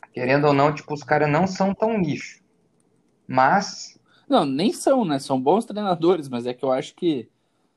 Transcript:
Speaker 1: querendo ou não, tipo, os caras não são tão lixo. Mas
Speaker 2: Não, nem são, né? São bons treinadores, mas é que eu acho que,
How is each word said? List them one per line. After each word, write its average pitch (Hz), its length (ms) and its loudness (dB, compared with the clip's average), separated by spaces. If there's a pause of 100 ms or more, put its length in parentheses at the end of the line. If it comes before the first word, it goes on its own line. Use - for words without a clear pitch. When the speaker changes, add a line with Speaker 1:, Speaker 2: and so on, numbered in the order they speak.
(120)
Speaker 1:
querendo 135 360 0
ou 143 40 6
não, 143 220 4
tipo, - 180 -12
os 147 120 -8
caras 151 260 2
não 165 160 2
são 190 260 -2
tão 220 280 -2
lixo. - 400 -6 (880)
Mas 139 680 0 (320)
Speaker 2:
Não, 233 160 4
nem 151 280 0
são, 262 320 2
né? 147 160 -2
São 135 200 -2
bons 180 240 2
treinadores, 175 640 0
mas 120 180 -6
é 123 80 -4
que - 100 -8
eu 135 80 0
acho 131 220 -4
que, 147 340 -2 (480)